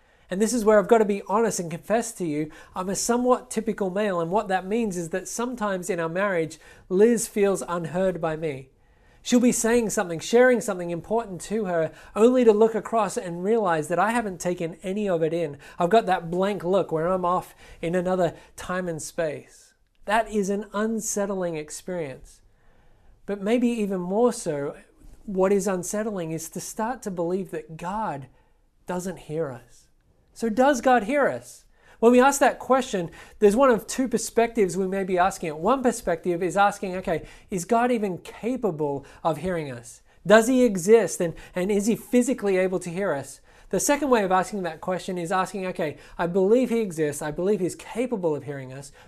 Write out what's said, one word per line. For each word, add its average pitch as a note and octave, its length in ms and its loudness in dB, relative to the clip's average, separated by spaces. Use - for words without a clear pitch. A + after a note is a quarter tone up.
And F#3 120 -2
this A3 120 0
is A#3+ 100 0
where G#3+ 160 8
I've F#3 80 0
got A#3 120 8
to G#3+ 60 4
be G3+ 220 -2
honest G#3+ 320 0
and E3+ 100 -6
confess G3+ 440 -4
to F#3 120 -6
you, D3+ 260 -2
I'm F#3 140 -6
a G3 80 -4
somewhat B3 560 0
typical G#3 380 -2
male, F#3+ 320 -2
and E3 100 -4
what G#3+ 160 0
that F#3 180 -2
means G#3 300 -2
is E3+ 140 -6
that F#3 180 -6
sometimes G#3 600 -6
in F3+ 100 -2
our E3 80 -2
marriage, E3+ 500 -2
Liz G#3+ 400 4
feels G3 400 0
unheard F3 540 -2
by D#3+ 160 -4
me. C#3+ 320 -8
She'll B3 200 4
be B3 100 6
saying A#3 380 0
something, E3+ 320 -4
sharing B3 400 4
something F3+ 280 -6
important F#3 520 -6
to G#3+ 240 -4
her, E3 260 0
only B3 300 6
to A3 80 8
look A3 220 4
across G#3 420 -2
and F3+ 260 -8
realize F#3+ 460 0
that F3 100 0
I G3+ 120 2
haven't G#3+ 280 -4
taken F3 440 -4
any G3+ 260 -4
of E3 120 2
it D#3+ 120 0
in. D#3 240 -4
I've F3 120 0
got A3 160 6
that F3 260 -2
blank F#3 320 -2
look F3 300 0
where D#3+ 140 0
I'm F3+ 180 -2
off F3 280 -2
in E3 120 -4
another F3+ 400 0
time F#3 320 -6
and D#3+ 140 -6
space. - 720 -8
That A3 260 0
is G#3 180 0
an G3+ 240 -4
unsettling G3+ 840 -2
experience. D3+ 840 -10
But G3+ 160 -6
maybe A#3 260 2
even G#3 320 -2
more G3+ 320 2
so, D3+ 460 -6
what F#3+ 260 2
is G3+ 160 2
unsettling F#3+ 640 -4
is D#3+ 200 -8
to F3+ 100 -10
start A3+ 400 -8
to G#3+ 100 -8
believe F3 400 -4
that D#3+ 240 -10
God E3+ 520 -8
doesn't F3+ 300 -6
hear D3+ 340 -6
us. - 360 -20
So - 140 -4
does B3+ 320 2
God B3 240 4
hear C4 240 2
us? - 380 -8
When A#3 140 8
we B3 80 8
ask C#4 180 6
that B3+ 180 4
question, B3 540 0
there's G3+ 160 6
one C4+ 140 6
of A3 160 2
two C4 220 -2
perspectives A3+ 680 0
we F#3+ 100 0
may F#3+ 160 -2
be F#3 160 0
asking F3+ 300 0
it. D3 80 -8
One A#3 260 0
perspective F3+ 580 -2
is F3 140 -2
asking, G3+ 400 0
"Okay, F3+ 320 -4
is F3+ 140 -4
God A#3+ 260 2
even G#3 260 -2
capable D#3 880 -4
of D#3+ 140 0
hearing E3 300 -4
us? A#2+ 320 -16
Does A3+ 220 8
he B3+ 160 6
exist G3+ 560 4
and, E3+ 160 -2
and F#3 160 -2
is G3+ 160 0
he G#3+ 120 2
physically B3 600 0
able F#3 220 0
to F3+ 100 -10
hear F3+ 240 -4
us?" C3+ 280 -8
The F#3+ 100 0
second C#4+ 300 0
way A#3 140 4
of F#3 80 0
asking F#3 320 0
that D#3+ 180 -6
question F3+ 360 -6
is E3+ 160 -4
asking, F#3 340 -2
"Okay, F3 300 -6
I F3 100 -2
believe G3 420 4
he A3+ 100 0
exists, D#3 420 -2
I D#3 80 -6
believe F3+ 300 -2
he's E3+ 160 -4
capable G#3+ 580 -4
of C3+ 120 -8
hearing C3+ 280 -12
us, C3+ 200 -16